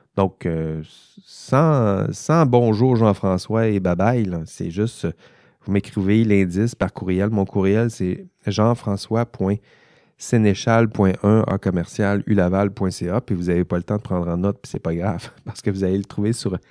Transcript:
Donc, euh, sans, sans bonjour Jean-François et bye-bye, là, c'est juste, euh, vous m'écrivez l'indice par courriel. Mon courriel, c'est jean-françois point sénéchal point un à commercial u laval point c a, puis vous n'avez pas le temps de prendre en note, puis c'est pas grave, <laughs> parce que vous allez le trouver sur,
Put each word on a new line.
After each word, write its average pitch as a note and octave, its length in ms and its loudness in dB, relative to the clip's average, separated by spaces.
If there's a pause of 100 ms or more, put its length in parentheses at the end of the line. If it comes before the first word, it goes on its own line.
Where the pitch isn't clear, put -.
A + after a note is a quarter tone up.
(160)
Donc, G2 320 -2
euh, D#2+ 340 -4 (420)
sans, A#2+ 880 0
sans D#3+ 360 2
bonjour A#2+ 480 4
Jean-François G#2+ 720 2
et G#2 120 0
bye-bye, F#2+ 460 0
là, F2 200 -6
c'est F2 260 -10
juste, G2+ 340 -4
euh, E2 60 -4 (520)
vous - 80 -8
m'écrivez G2+ 520 0
l'indice G2+ 500 2
par - 180 -4
courriel. F#2 380 -2
Mon G#2 160 0
courriel, G#2 460 0
c'est F2+ 360 -6 (200)
jean-françois A2 800 -2
point F#2+ 280 -2 (600)
sénéchal A2+ 720 2
point F#2+ 320 2
un G#2+ 260 4
à G2 120 -2
commercial G2 680 -2
u - 80 0
laval F#2+ 380 2
point G2 180 -4
c F2 200 -6
a, G2+ 120 -2
puis G2+ 140 -4
vous F2 80 -4
n'avez F2 200 2
pas F2 140 -2
le F2 60 -4
temps G#2 140 -4
de G#2 40 -4
prendre F2 260 -4
en E2+ 100 -2
note, G2 260 -2
puis - 80 -16
c'est - 80 -8
pas E2+ 160 -4
grave, F2 420 -4
<laughs> - 80 -20
parce - 160 -14
que - 80 -2
vous G2 140 -2
allez F#2+ 160 0
le F#2+ 60 -6
trouver G#2 280 -4
sur, G2 240 -6 (140)